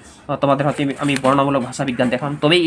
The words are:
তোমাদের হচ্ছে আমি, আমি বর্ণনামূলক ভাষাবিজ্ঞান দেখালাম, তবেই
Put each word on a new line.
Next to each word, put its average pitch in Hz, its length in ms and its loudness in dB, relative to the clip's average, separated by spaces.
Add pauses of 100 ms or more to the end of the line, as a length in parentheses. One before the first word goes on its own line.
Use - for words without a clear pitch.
(400)
তোমাদের 139 260 2
হচ্ছে 143 160 -2
আমি, 139 160 -2
আমি 143 240 0
বর্ণনামূলক 139 400 2
ভাষাবিজ্ঞান 127 460 -2
দেখালাম, 139 320 -4
তবেই 170 260 4